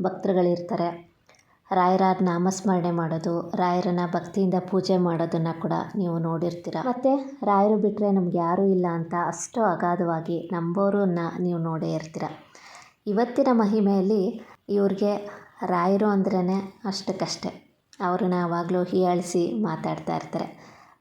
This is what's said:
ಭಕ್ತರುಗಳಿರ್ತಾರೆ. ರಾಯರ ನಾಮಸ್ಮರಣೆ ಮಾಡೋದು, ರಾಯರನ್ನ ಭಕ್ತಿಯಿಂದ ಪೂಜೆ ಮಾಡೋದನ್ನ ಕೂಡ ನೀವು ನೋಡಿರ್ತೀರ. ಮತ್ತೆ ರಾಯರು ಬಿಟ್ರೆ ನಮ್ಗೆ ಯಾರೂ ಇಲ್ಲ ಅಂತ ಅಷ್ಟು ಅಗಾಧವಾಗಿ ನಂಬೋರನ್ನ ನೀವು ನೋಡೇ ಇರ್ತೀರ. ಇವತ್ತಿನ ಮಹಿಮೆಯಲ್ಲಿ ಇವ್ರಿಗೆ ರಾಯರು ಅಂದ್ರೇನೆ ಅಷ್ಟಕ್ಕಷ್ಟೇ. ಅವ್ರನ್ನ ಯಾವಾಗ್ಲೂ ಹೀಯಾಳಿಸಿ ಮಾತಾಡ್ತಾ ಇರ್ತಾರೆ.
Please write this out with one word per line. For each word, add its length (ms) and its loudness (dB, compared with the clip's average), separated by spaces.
ಭಕ್ತರುಗಳಿರ್ತಾರೆ. 880 0
ರಾಯರ 300 4
ನಾಮಸ್ಮರಣೆ 680 2
ಮಾಡೋದು, 640 -2
ರಾಯರನ್ನ 460 2
ಭಕ್ತಿಯಿಂದ 400 0
ಪೂಜೆ 260 2
ಮಾಡೋದನ್ನ 520 0
ಕೂಡ 100 -2
ನೀವು 220 -2
ನೋಡಿರ್ತೀರ. 580 -4
ಮತ್ತೆ 580 0
ರಾಯರು 320 4
ಬಿಟ್ರೆ 340 0
ನಮ್ಗೆ 280 2
ಯಾರೂ 260 2
ಇಲ್ಲ 260 2
ಅಂತ 240 -4
ಅಷ್ಟು 360 -4
ಅಗಾಧವಾಗಿ 920 0
ನಂಬೋರನ್ನ 680 0
ನೀವು 180 0
ನೋಡೇ 340 -2
ಇರ್ತೀರ. 300 -6
ಇವತ್ತಿನ 460 0
ಮಹಿಮೆಯಲ್ಲಿ 680 4
ಇವ್ರಿಗೆ 440 2
ರಾಯರು 400 2
ಅಂದ್ರೇನೆ 800 0
ಅಷ್ಟಕ್ಕಷ್ಟೇ. 920 -6
ಅವ್ರನ್ನ 320 0
ಯಾವಾಗ್ಲೂ 500 0
ಹೀಯಾಳಿಸಿ 800 0
ಮಾತಾಡ್ತಾ 540 -4
ಇರ್ತಾರೆ. 540 -8